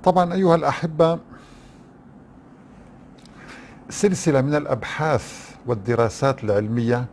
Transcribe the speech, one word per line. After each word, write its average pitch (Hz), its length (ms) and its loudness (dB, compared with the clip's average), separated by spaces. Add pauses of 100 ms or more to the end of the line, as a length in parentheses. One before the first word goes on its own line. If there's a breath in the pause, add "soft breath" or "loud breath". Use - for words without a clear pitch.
طبعًا 180 300 2
أيها 185 200 4
الأحبة، 160 640 0 (2750 loud breath)
سلسلة 170 520 2
من 143 140 0
الأبحاث 147 1000 -4 (120)
والدراسات 117 800 0
العلمية 117 680 0